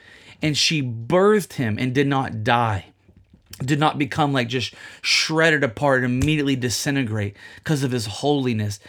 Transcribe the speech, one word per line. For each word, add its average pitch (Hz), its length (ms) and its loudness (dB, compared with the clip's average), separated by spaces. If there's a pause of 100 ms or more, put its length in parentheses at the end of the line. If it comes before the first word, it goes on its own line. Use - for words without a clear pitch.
(420)
and 151 160 0
she 156 240 0
birthed 160 720 2
him 110 260 -2
and 127 140 -2
did 139 140 2
not 131 360 -2
die, 113 420 2 (800)
did 139 160 0
not 143 180 2
become, 143 360 0
like, 123 140 0
just 120 260 -4 (280)
shredded 160 600 2
apart 131 400 2
and 127 200 0
immediately 143 320 2
disintegrate 117 800 -2 (280)
'cause 147 200 0
of 127 80 -2
his 120 140 -2
holiness. 117 840 -2